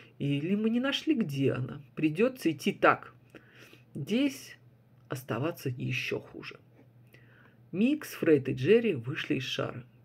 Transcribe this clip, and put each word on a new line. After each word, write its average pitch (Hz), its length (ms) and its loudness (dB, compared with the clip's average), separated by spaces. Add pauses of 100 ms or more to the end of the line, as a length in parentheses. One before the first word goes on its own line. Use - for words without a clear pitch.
(180)
или 143 360 0
мы 220 160 2
не 240 100 2
нашли, 277 340 0
где 139 380 2
она. - 300 -6 (140)
Придётся 170 540 2
идти 185 220 -2
так. - 400 4 (800)
Здесь 240 640 -2 (540)
оставаться 131 580 -4
ещё 127 520 -4
хуже. - 380 -16 (1120)
Микс, 247 420 0
Фрейд 139 340 4
и 127 60 0
Джерри 196 400 4
вышли 123 400 -4
из 131 100 -4
шара. - 400 -6 (200)